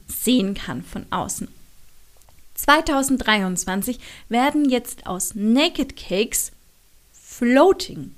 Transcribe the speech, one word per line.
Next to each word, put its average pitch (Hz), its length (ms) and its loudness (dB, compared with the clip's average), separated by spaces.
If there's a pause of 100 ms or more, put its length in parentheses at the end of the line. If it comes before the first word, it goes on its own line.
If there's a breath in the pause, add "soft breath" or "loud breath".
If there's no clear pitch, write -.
sehen 202 460 0
kann 160 300 -8
von - 260 -12
außen. - 380 -6 (1080)
Zweitausenddreiundzwanzig 247 1400 2 (280 loud breath)
werden 285 420 2
jetzt - 380 -2
aus - 260 -6
Naked 277 640 0
Cakes - 560 -4 (640)
Floating 262 1040 2